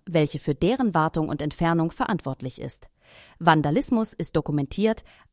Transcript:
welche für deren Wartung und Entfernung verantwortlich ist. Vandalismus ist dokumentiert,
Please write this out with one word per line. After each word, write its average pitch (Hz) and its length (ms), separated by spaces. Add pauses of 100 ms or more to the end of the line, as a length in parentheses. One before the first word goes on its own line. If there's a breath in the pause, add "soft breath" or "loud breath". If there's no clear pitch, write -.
welche 156 340
für 147 160
deren 226 380
Wartung 160 340
und 151 140
Entfernung 165 500
verantwortlich - 680
ist. - 280 (500 loud breath)
Vandalismus 170 720
ist - 240
dokumentiert, 156 680 (300 soft breath)